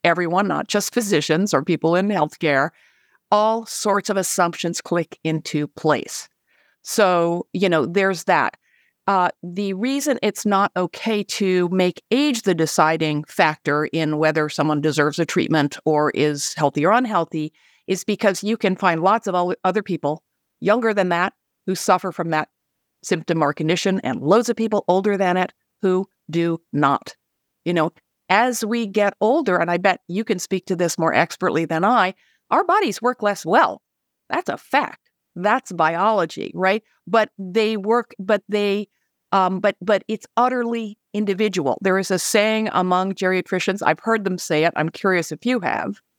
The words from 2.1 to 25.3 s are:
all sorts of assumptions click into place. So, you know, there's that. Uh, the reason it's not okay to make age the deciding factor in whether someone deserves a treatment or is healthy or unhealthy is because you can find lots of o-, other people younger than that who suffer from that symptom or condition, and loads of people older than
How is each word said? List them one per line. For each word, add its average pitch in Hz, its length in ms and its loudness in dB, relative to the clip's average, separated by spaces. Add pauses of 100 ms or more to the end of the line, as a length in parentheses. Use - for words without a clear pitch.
all 220 360 2
sorts 208 440 -2
of 196 80 0
assumptions 175 640 -2
click - 420 -4
into 156 420 -2
place. - 600 -4 (540)
So, 175 680 2
you 185 160 0
know, 160 180 2
there's 190 380 0
that. 156 320 0 (520)
Uh, 185 220 2 (120)
the 190 300 -6
reason 269 500 -2
it's 208 240 -4
not 196 300 2
okay 202 480 -2
to 180 460 0
make 185 320 0 (100)
age 262 300 0
the 185 120 0
deciding 156 680 0
factor 151 640 0
in 156 320 -2
whether 156 300 0
someone 151 320 0
deserves 147 380 0
a 165 80 0
treatment 147 580 0
or 151 260 2
is 147 440 -2
healthy 151 320 0
or 196 60 4
unhealthy 175 600 -2 (360)
is 185 160 -4
because 196 400 0
you 220 120 -2
can 190 200 0
find 165 260 0
lots 208 240 2
of 185 80 -2
o-, 180 300 -2
other 190 180 0
people 156 400 -4 (380)
younger 220 340 0
than 190 140 2
that 175 240 0 (340)
who 190 80 -2
suffer - 380 0
from 165 180 -6
that 156 180 -2 (540)
symptom 165 400 -2
or 143 100 2
condition, 175 520 0
and 123 160 -4
loads 220 280 4
of 233 60 -2
people 220 320 -2
older 190 300 2
than 185 200 0